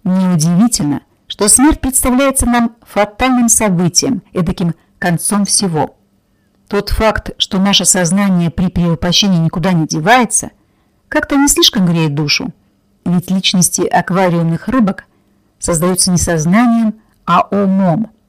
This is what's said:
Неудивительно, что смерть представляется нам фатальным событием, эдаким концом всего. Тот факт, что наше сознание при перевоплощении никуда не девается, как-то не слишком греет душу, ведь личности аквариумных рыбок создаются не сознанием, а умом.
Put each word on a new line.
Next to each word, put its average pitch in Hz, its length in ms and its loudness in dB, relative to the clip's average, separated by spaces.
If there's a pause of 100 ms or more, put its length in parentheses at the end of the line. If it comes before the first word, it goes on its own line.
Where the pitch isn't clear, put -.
Неудивительно, 180 1000 0 (240)
что - 220 -2
смерть 294 320 4
представляется 262 640 0
нам 240 360 0
фатальным 240 680 0
событием, 185 720 -2 (100)
эдаким 170 420 -4 (240)
концом 180 460 -2
всего. 175 520 -2 (720)
Тот 202 220 -4
факт, - 480 0
что - 200 -4
наше 190 260 2
сознание 180 680 0
при 185 180 -2
перевоплощении 175 720 0
никуда 165 340 0
не 160 140 2
девается, 202 640 0 (580)
как-то 302 280 -2
не 277 120 2
слишком 254 380 0
греет 165 280 0
душу, 147 380 -4 (520)
ведь 175 260 -2
личности 185 520 -2
аквариумных 170 840 -2
рыбок 220 380 -2 (520)
создаются 180 520 0
не 175 80 2
сознанием, 214 760 2 (300)
а 175 260 2
умом. 196 600 0 (180)